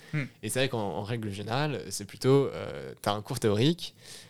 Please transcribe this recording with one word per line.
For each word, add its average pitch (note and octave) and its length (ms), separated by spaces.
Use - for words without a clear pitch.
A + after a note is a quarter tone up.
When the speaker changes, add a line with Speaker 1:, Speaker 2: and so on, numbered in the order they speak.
Speaker 1:
Hmm. D3 120
Speaker 2:
Et G#2+ 60
c'est B2+ 100
vrai C3 100
qu'en, A#2+ 100
en G2 240
règle A2 280
générale, A2+ 580
c'est G2+ 160
plutôt, C3 420
euh, C#2+ 540
t'as G#2 120
un G#2+ 80
cours B2 180
théorique, A#2 560